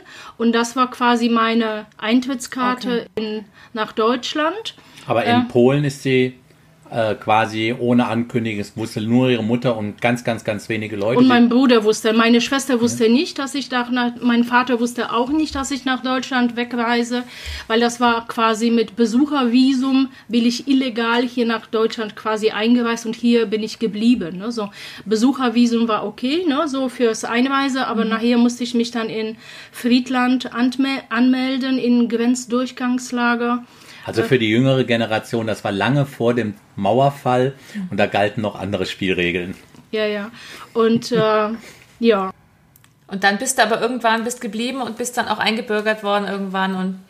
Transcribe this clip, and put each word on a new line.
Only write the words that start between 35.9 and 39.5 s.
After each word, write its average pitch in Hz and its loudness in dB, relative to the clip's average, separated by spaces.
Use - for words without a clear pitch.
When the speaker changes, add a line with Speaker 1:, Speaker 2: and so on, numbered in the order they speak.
Speaker 3:
vor 120 0
dem 107 -2
Mauerfall 127 2
und 101 -6
da 104 2
galten 104 -2
noch 104 -4
andere 95 -4
Spielregeln. 90 -2